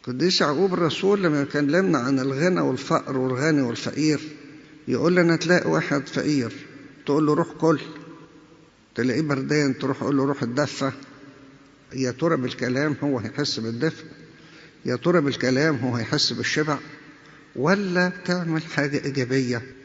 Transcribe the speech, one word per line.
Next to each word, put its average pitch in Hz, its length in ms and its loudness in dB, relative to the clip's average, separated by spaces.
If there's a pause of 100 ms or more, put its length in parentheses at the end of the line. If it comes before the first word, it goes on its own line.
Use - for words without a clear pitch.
قديس 151 380 0
يعقوب 170 320 2
الرسول 190 500 2
لما 151 180 2
يكلمنا 151 560 2
عن 131 220 0
الغنى 147 420 2
والفقر 135 560 0
والغني 131 440 2
والفقير، 131 580 0 (680)
يقول 135 280 2
لنا 170 200 6
تلاقي 160 340 2
واحد 156 380 0
فقير 135 440 0 (540)
تقول 147 200 2
له: 151 80 4
"روح 165 180 2
كل"، 160 280 2 (1160)
تلاقيه 123 260 0
بردان، 143 560 0
تروح 135 200 -2
تقول 139 200 0
له: 135 80 2
"روح 139 180 -2
اتدفى". 135 480 -2 (1040)
يا 131 180 -2
ترى 160 260 0
بالكلام 131 680 -2
هو 139 160 0
هيحس 117 400 -4
بالدفء؟ 117 460 -4 (800)
يا 127 100 0
ترى 175 260 2
بالكلام 139 540 2
هو 120 200 -2
هيحس - 380 0
بالشبع؟ 147 440 0 (800)
ولا 180 560 2 (140)
تعمل 165 380 -2
حاجة 143 420 -2
إيجابية 131 560 0 (240)